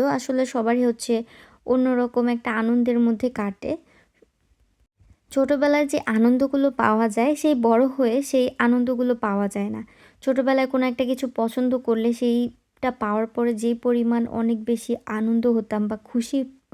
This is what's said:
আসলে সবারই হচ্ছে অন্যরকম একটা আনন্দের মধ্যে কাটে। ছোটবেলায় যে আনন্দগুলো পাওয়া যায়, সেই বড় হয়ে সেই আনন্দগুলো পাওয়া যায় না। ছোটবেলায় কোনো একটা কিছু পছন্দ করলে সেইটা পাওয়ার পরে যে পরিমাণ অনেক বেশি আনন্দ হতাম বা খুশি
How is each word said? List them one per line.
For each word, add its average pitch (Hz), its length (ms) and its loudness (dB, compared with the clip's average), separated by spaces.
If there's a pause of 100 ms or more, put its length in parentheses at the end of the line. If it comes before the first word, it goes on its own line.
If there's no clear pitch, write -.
(180)
আসলে 262 280 -2
সবারই 247 440 0
হচ্ছে 233 240 -4 (520)
অন্যরকম 247 600 0
একটা 240 220 -2 (120)
আনন্দের 240 380 2
মধ্যে 233 300 0
কাটে। 208 420 -6 (1600)
ছোটবেলায় 285 560 2
যে 285 120 -2 (160)
আনন্দগুলো 262 560 2
পাওয়া 226 440 2
যায়, 247 200 2
সেই 302 200 2 (120)
বড় 233 200 6
হয়ে 254 340 0
সেই 262 240 0 (140)
আনন্দগুলো 247 540 2 (120)
পাওয়া 202 220 0
যায় 202 220 -6
না। 220 120 -8 (400)
ছোটবেলায় 262 520 0
কোনো 254 120 2
একটা 254 200 -2
কিছু 254 200 -2 (100)
পছন্দ 240 420 -2
করলে 226 360 0
সেইটা 240 760 -2 (140)
পাওয়ার 214 240 -2
পরে 240 260 -2
যে 226 220 -2
পরিমাণ 233 520 0
অনেক 233 360 -2
বেশি 233 300 -4 (240)
আনন্দ 226 300 0
হতাম 226 400 0
বা 214 160 -6
খুশি 247 360 -4 (340)